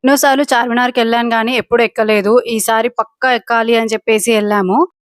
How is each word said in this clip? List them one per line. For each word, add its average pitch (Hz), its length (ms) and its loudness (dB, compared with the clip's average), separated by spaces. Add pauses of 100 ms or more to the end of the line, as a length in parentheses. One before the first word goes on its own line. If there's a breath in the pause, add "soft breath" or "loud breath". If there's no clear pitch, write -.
ఎన్నోసార్లు 277 480 2
చార్మినార్‌కి 247 500 0
వెళ్ళాను 233 320 0
కానీ 226 260 -2
ఎప్పుడు 233 240 0
ఎక్కలేదు. 214 480 0 (220)
ఈసారి 226 440 -2
పక్కా - 380 -4
ఎక్కాలి 226 440 0
అని 226 140 -2
చెప్పేసి 220 440 -2
వెళ్ళాము. 208 400 0 (240)